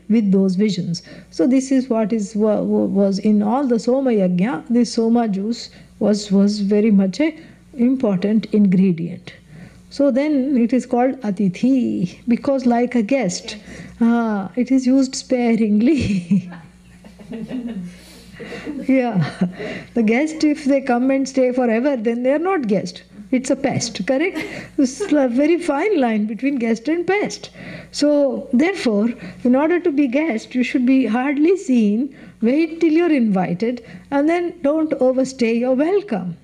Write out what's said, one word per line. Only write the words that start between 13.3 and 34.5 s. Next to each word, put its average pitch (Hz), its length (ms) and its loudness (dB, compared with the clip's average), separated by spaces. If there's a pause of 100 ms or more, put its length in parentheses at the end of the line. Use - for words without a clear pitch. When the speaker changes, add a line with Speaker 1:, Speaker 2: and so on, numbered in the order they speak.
Speaker 2:
Yes. - 460 -18
Speaker 1:
ah, 226 540 0
it 247 160 -2
is 262 140 2
used 262 300 2
sparingly. 226 1400 0
<laughs> - 40 -18 (2250)
Yeah. 240 420 2 (640)
The 233 80 2
guest, 294 420 0
if 285 180 0
they 269 160 2
come 254 320 0
and 269 160 0
stay 254 240 2
forever, 247 460 0
then 233 260 -2
they 254 80 2
are 302 80 0
not 339 280 -2
guest. 185 360 -4 (280)
It's 254 200 0
a 269 40 2
pest, - 520 -4
correct? 320 360 -2 (340)
It's 269 240 0
a 294 260 2
very 294 320 2
fine 339 400 -2
line 220 260 0
between 254 300 -4
guest 226 320 -2
and 339 180 -2
pest. 370 440 -4 (420)
So, 285 600 0
therefore, 240 560 0 (340)
in 247 120 4
order 320 260 2
to 349 100 0
be 285 160 2
guest, 254 480 -4
you 254 80 0
should 254 220 0
be 262 200 4
hardly 285 520 2
seen, 240 580 0 (260)
wait 311 380 0
till 330 140 2
you're 339 180 4
invited, 226 720 0 (260)
and 285 200 2
then 349 240 0 (100)